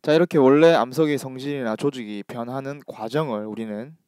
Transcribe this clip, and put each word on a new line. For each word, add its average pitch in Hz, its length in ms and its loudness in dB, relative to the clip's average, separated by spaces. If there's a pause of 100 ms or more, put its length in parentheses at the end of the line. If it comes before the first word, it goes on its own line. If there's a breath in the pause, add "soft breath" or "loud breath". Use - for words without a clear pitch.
자, 151 100 0
이렇게 165 260 4
원래 147 360 8
암석의 135 440 0
성질이나 131 600 -6
조직이 113 500 -4
변하는 135 580 -10
과정을 113 600 -6
우리는 110 500 -10 (120)